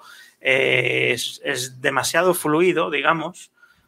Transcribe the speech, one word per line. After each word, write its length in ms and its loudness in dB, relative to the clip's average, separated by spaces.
eh, 720 2
es, 320 -6
es 360 -6
demasiado 520 2
fluido, 560 2
digamos, 640 -2